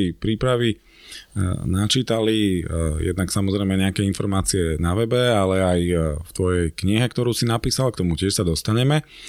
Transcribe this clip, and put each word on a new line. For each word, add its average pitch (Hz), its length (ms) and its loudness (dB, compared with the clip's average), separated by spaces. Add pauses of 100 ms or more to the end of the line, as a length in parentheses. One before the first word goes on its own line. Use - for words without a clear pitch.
(160)
prípravy, 120 560 0
e, - 60 -8 (920)
načítali, 107 960 0
e, 80 480 -2
jednak 90 160 -2
samozrejme 98 480 0
nejaké 98 320 0
informácie 92 720 0
na 85 160 0
webe, 117 240 0
ale 101 400 2
aj, 90 240 2
e, 87 120 2 (200)
v 78 160 -10
tvojej 90 400 0
knihe, 104 320 0
ktorú 120 320 0
si - 80 -2
napísal, 120 480 0
k - 140 -8
tomu 85 100 2
tiež 92 240 0
sa 92 80 0
dostaneme. 123 560 0 (260)